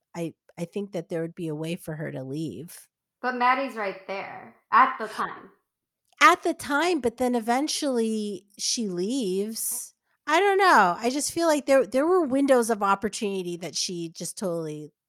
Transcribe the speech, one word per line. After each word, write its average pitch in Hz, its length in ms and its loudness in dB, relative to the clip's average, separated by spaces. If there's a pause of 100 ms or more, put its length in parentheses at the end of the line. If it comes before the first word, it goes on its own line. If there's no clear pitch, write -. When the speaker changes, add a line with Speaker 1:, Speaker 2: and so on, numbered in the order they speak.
(160)
Speaker 1:
I, 170 180 -6 (240)
I 170 80 -8
think 202 280 -8
that 165 160 -8
there 165 120 -4
would 165 140 -6
be 170 120 -8
a 151 80 -4
way 160 200 -6
for 165 200 -10
her 151 160 -8
to 139 120 -8
leave. 139 640 -10 (340)
Speaker 2:
But 247 140 -4
Maddie's 247 400 0
right 196 320 -8
there - 480 -12 (160)
at 240 260 4
the 214 100 -6
time. - 440 -10 (680)
Speaker 1:
At 330 240 6
the 339 100 0
time, 320 480 0
but 233 160 -2
then 247 180 0
eventually 226 1120 -2 (120)
she - 320 -4
leaves. 202 1080 -4 (320)
I 311 120 4
don't 392 180 4
know. 254 420 6
I 233 100 -2
just 277 220 -4
feel 339 160 0
like 302 180 2
there, 269 200 6
there 262 200 0
were 359 160 4
windows 262 480 4
of 208 140 -2
opportunity 196 720 -2
that 170 180 -10
she 170 340 -6
just - 280 -10
totally, 160 560 -6 (160)